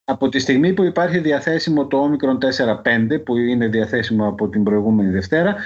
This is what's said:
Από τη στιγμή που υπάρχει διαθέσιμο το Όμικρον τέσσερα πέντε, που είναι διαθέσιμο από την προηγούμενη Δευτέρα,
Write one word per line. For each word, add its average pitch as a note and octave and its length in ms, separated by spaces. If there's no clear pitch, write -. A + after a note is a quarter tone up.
Από C3 260
τη C3+ 100
στιγμή C#3+ 340
που F#3+ 100
υπάρχει F3 340
διαθέσιμο D3+ 720
το C#3 100
Όμικρον C#3 420
τέσσερα C3 400
πέντε, A#2 400
που B2 180
είναι A#2+ 300
διαθέσιμο A2 600
από G2+ 220
την G#2+ 140
προηγούμενη G#2 460
Δευτέρα, D#3+ 460